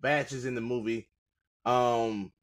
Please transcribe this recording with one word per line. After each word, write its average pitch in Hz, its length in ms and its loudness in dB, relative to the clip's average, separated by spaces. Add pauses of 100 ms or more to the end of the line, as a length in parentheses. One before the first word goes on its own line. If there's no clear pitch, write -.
Batch 139 320 0
is 127 120 -6
in 127 100 -4
the 117 60 -4
movie, 113 480 -4 (560)
um, 117 680 2 (100)